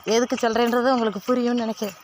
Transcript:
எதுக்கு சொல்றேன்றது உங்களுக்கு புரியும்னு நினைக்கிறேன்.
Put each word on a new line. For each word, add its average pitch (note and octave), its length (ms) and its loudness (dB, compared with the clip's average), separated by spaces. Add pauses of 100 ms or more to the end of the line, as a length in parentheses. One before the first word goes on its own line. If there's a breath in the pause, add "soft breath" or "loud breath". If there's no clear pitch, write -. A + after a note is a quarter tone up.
(160)
எதுக்கு B3 280 2
சொல்றேன்றது A#3+ 520 2
உங்களுக்கு A3 320 -2
புரியும்னு A#3+ 380 0
நினைக்கிறேன். G#3 380 -6